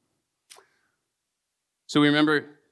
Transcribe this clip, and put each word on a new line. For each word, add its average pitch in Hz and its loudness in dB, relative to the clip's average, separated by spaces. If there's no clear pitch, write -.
So - -2
we 147 4
remember 147 0